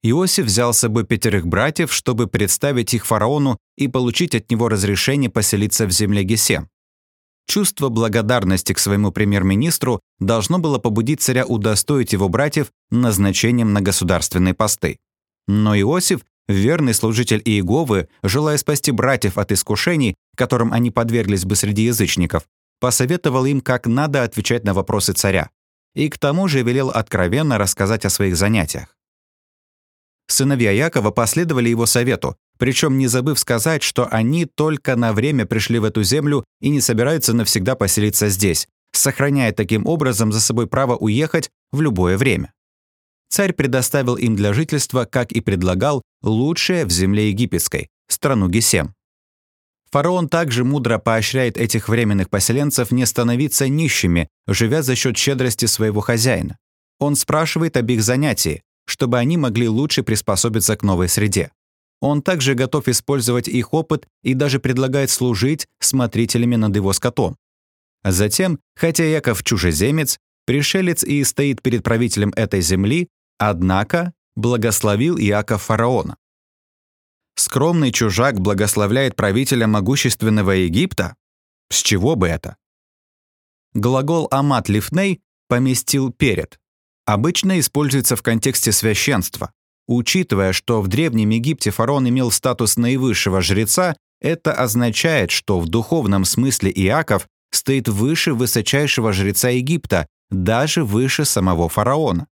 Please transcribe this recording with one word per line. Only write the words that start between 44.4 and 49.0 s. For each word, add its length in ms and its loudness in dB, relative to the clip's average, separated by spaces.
жительства, 520 -2
как 260 -2
и 100 -2
предлагал, 640 0
лучшее 640 0
в 40 -6
земле 380 2
египетской — 600 -2
страну 400 0
Гесем. 460 0